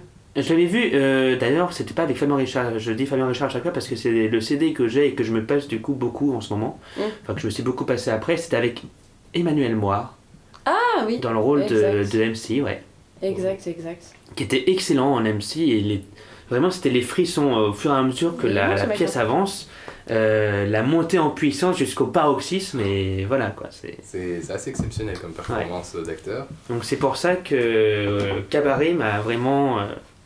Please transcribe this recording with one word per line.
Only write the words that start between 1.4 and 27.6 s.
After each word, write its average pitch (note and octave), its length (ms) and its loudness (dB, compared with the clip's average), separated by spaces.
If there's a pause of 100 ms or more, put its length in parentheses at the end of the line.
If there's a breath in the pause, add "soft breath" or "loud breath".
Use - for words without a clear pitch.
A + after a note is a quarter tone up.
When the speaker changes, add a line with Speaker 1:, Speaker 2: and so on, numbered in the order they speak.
Speaker 1:
c'était - 200 -6
pas E3 100 0
avec D#3 140 -2
Fabien C#3+ 200 2
Richard, B2 420 -2
je A2+ 120 -4
dis A#2 140 0
Fabien C3 220 0
Richard B2+ 220 0
à - 20 -4
chaque - 120 -4
fois F3 80 -2
parce C#3 160 -6
que B2 100 -4
c'est A2+ 320 2
le A2+ 120 2
C C#3 160 -2
D D#3 160 2
que C3 140 2
j'ai C3+ 200 4
et B2 60 0
que B2 120 -2
je A2 80 -2
me A2 120 0
passe C#3 220 0
du A2+ 140 -4
coup C#3+ 120 -4
beaucoup B2+ 400 -2
en A#2 80 -4
ce G#2 120 -8
moment, G#2+ 260 -4 (180 loud breath)
Speaker 2:
Mm. - 40 -4 (220 loud breath)
Speaker 1:
enfin G#2+ 100 -6
que - 80 -6
je - 60 -6
me G#2+ 40 -2
suis A#2 120 -6
beaucoup B2 220 -2
passé B2+ 260 -2
après, C3+ 260 0
c'était E3 180 -2
avec A#2 260 0 (520)
Emmanuel D3+ 420 2
Moir, G#2 400 0 (500)
Speaker 2:
Ah G4+ 400 2
oui. A#3 140 -2
Speaker 1:
dans B2 140 -2
le A2 60 2
rôle C#3+ 260 4
de, A#2 100 0 (260)
Speaker 2:
Exact. G2+ 160 0
Speaker 1:
de G#2+ 60 4
M A2+ 120 0
C, C3 260 -2
ouais. G#2+ 200 -4 (400)
Speaker 2:
Exact, F#3+ 460 -4
exact. E3+ 360 -10 (320)
Speaker 1:
Qui - 80 -6
était C3 280 2
excellent C#3+ 420 2
en A2+ 120 2
M G#2 160 0
C - 200 -6
et B2 200 4
les... G2+ 200 0 (480 loud breath)
Vraiment D3 220 2
c'était D#3+ 200 -2
les B2 100 4
frissons, D3 520 2
euh, G#2+ 160 4
au G2+ 40 -2
fur D3 180 0
et C#3 60 4
à C3 40 4
mesure D3 360 0
que B2 100 0
Speaker 2:
Mais G#2 60 2
Speaker 1:
la, G2 140 4
Speaker 2:
moi, F#2+ 100 2
ça G2 60 2
Speaker 1:
la - 60 0
Speaker 2:
m'a - 60 0
Speaker 1:
pièce D#3+ 160 0
Speaker 2:
éclaté. A#2 180 2
Speaker 1:
avance, F#3+ 400 0 (420 loud breath)
euh, G#2+ 540 2
la G#2+ 160 2
montée E3 380 2
en D3+ 100 4
puissance E3 480 0
jusqu'au C3 300 0
paroxysme D3+ 720 0
et G2 460 0
voilà A#2+ 220 0
quoi, - 220 -8
c'est - 320 -14
Speaker 3:
C'est, F2 400 -6
c'est - 120 -8
assez G2+ 160 -8
exceptionnel G#2+ 500 -6
comme E2 120 -12
Speaker 1:
Ouais. D#2 40 -14
Speaker 3:
performance, F2 600 -6
euh, E2 100 -6
d'acteur. G2+ 420 -8 (220)
Speaker 1:
Donc A#2+ 160 -4
c'est C#3 100 -2
pour C3+ 220 0
ça F3+ 180 0
que, F3+ 180 -4
euh, G#2 840 2 (100)